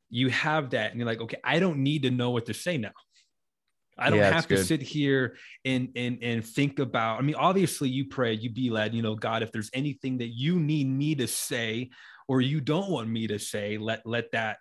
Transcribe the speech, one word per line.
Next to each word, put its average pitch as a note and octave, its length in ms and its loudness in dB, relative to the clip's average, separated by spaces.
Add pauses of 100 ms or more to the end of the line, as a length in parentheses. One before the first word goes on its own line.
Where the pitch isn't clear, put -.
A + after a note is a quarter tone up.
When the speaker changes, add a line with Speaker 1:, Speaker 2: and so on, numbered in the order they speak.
Speaker 1:
you B2 200 2
have D3+ 420 0
that A2 200 0
and A#2 80 -6
you're A#2+ 80 -2
like, A2+ 140 -2
"Okay, A2+ 220 -8
I C#3+ 160 2
don't E3+ 240 2
need D3 200 2
to B2+ 80 2
know B2 200 0
what A#2+ 160 -2
to A2 60 -4
say F3 240 -4
now. G2+ 140 -6 (1080)
I A#2+ 120 2
don't G#2+ 100 6
Speaker 2:
Yeah, G2+ 80 8
it's F#2+ 80 6
Speaker 1:
have E3 140 2
to G2 60 4
Speaker 2:
good. F#2+ 100 4
Speaker 1:
sit D#3 160 2
here C3+ 560 0 (280)
and, C3 300 0
and, A#2+ 260 -4
and A#2 240 -2
think C#3 340 0
about," A2+ 380 0
I A#2+ 40 -4
mean, D3 140 2
obviously D#3 540 2
you C3+ 160 -2
pray, B2 280 0
you A2 160 -4
be A#2+ 200 0
led, A2 240 0
you A#2 80 0
know, A2 140 0
"God, A2 260 -2
if G#2+ 120 -4
there's G#2+ 200 -6
anything C3+ 460 -2
that A#2+ 160 -4
you D#3 240 2
need D3+ 280 2
me C#3+ 280 0
to B2 120 0
say A#2 640 -4 (360)
or B2+ 140 4
you C#3+ 180 2
don't D#3 300 0
want A#2 200 -2
me A2+ 180 -2
to G#2 120 -2
say, G#2 380 -4
let, A2 280 -4
let A#2 280 -4
that, A2 280 -2